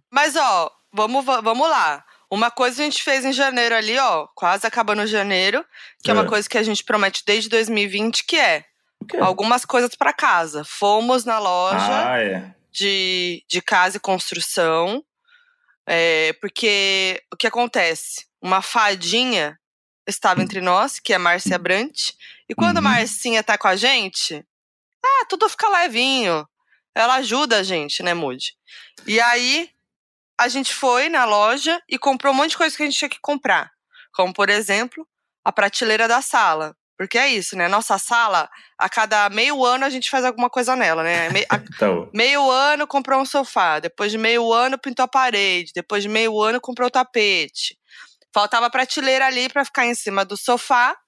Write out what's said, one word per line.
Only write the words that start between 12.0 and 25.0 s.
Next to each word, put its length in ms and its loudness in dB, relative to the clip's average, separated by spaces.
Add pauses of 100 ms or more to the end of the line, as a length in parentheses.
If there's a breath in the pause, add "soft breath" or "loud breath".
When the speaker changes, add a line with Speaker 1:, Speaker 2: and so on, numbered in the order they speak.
Speaker 2:
Ah, 80 0
é. 320 -4 (200)
Speaker 1:
de, 760 -4
de 140 -4
casa 360 2
e 20 -12
construção, 1040 -2 (840 soft breath)
é, 540 2
porque 800 0 (100)
o 60 -12
que 100 -2
acontece? 760 -2 (160)
Uma 200 0
fadinha 960 0 (500)
estava 340 0
entre 200 -6
nós, 380 0
que 140 -2
é 40 4
Márcia 400 0
Brant, 540 -4 (380 loud breath)
e 60 -10
quando 220 0
Speaker 2:
Uhum. 60 2
Speaker 1:
Marcinha 600 0
tá 140 0
com 100 0
a 80 4
gente, 680 -2 (600)